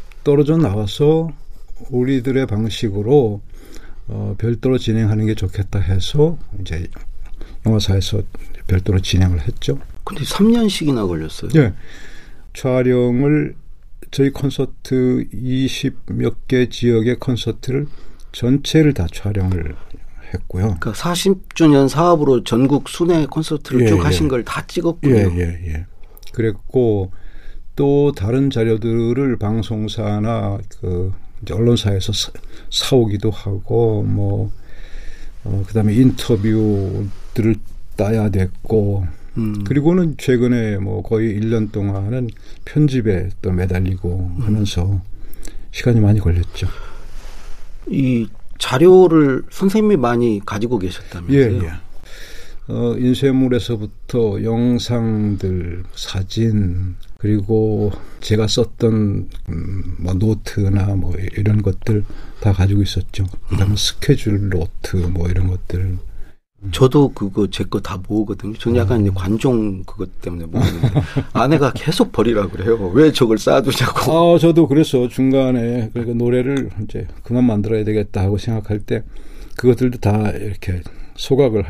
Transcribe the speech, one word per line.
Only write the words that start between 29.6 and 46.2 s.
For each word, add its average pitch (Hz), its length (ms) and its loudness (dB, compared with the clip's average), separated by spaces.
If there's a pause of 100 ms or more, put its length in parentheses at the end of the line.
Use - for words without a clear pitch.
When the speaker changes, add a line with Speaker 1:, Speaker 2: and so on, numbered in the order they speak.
Speaker 1:
그 90 320 -2 (300)
이제 - 120 -6
언론사에서 101 580 2
사, - 180 -4 (400)
사오기도 107 600 2
하고 107 720 0
뭐, 101 480 0 (920)
어, 98 220 -2
그다음에 107 280 0
인터뷰들을 107 1600 2 (420)
따야 107 340 2
됐고 98 760 0 (320)
Speaker 2:
음. 104 260 -2
Speaker 1:
그리고는 147 540 2
최근에 120 600 2
뭐, 98 240 -4
거의 113 280 0
일 107 200 -2
년 110 200 0
동안은 104 580 -2 (360)
편집에 110 640 2 (120)
또 92 120 -2
매달리고 92 840 0
Speaker 2:
음. 135 60 -2
Speaker 1:
하면서 98 580 0 (720)
시간이 117 300 2
많이 104 180 6
걸렸죠. 87 480 0 (1200)